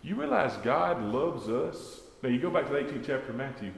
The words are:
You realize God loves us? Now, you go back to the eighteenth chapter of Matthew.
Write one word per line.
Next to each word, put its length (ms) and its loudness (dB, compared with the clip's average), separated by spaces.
You 140 -6
realize 440 2
God 440 2
loves 460 0
us? 540 -2
Now, 60 0
you 100 4
go 120 2
back 160 2
to 60 -2
the 60 2
eighteenth 260 -4
chapter 260 -2
of 60 -6
Matthew. 420 -6